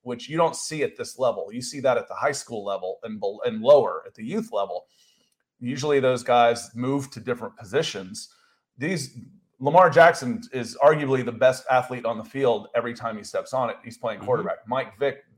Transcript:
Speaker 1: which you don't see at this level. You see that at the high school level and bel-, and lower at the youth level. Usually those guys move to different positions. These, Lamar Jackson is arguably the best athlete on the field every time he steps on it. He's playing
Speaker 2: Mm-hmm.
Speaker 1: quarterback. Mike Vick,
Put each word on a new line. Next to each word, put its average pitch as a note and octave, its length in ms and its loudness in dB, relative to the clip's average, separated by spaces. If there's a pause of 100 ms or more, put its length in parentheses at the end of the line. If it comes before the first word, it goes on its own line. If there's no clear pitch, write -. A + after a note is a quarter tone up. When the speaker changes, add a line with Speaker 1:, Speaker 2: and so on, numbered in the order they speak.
Speaker 1:
which B2 260 -10
you D3+ 100 -6
don't E3 180 2
see D#3 260 -6
at - 160 -4
this A#2+ 220 -12
level. A2+ 340 -2
You B2 80 -8
see C3+ 200 -10
that B2 160 2
at A2 100 -6
the G#2 80 -12
high C#3 160 -2
school A2+ 340 -10
level F#2+ 380 -6
and A2 180 -10
bel-, G2+ 240 -4
and A2 160 -4
lower A2+ 460 6
at - 80 -20
the G#2+ 80 -14
youth G#3 280 -6
level. G2+ 360 -4 (720)
Usually C#3 400 0
those B2+ 240 2
guys A#2+ 500 4
move C3+ 380 -4
to - 80 -14
different A#2 380 -8
positions. G#2 720 -6 (500)
These, D3 360 -6 (440)
Lamar D#3+ 320 6
Jackson E3 500 6 (100)
is B2 320 -8
arguably C#3+ 400 4
the A#2+ 80 -4
best B2+ 380 2
athlete B2+ 340 0
on A2+ 140 -2
the A2 60 -10
field A#2 500 0
every A#2+ 220 -2
time A2+ 200 -8
he G#2 80 -12
steps F#2+ 300 -6
on B2+ 160 -2
it. G2+ 140 -8
He's A#2+ 120 -16
playing G#2+ 220 -6
Speaker 2:
Mm-hmm. F#2+ 80 -14
Speaker 1:
quarterback. G#2+ 420 -2
Mike B2+ 300 -6
Vick, C3+ 260 -2 (140)